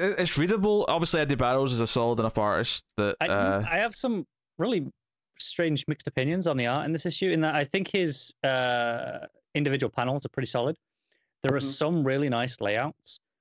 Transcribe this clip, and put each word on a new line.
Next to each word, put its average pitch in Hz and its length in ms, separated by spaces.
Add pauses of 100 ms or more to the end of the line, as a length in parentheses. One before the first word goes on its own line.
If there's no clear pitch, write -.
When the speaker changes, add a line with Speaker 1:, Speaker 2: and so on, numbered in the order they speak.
Speaker 1:
it, 190 180
it's 170 160
readable. 202 500
Obviously, 165 340
Eddie 143 140
Barrows 131 380
is 117 80
a 117 60
solid 117 340
enough 107 160
artist 104 480 (140)
that, 101 240
Speaker 2:
I, 165 60
Speaker 1:
uh, 196 420
Speaker 2:
I 170 80
have 220 160
some 226 320 (340)
really 185 260 (520)
strange 156 500
mixed - 180
opinions 165 400
on 147 100
the 123 100
art 139 200
in 156 60
this 165 140
issue, 180 240
in 160 100
that 156 140
I 147 100
think 190 240
his, 175 460 (100)
uh, 123 840 (280)
individual 139 360
panels 127 340
are - 40
pretty 131 180
solid. 131 300 (680)
There 135 120
are 143 40
Speaker 3:
Mm-hmm. 135 80
Speaker 2:
some 151 380
really 135 240
nice 123 320
layouts, 110 580 (220)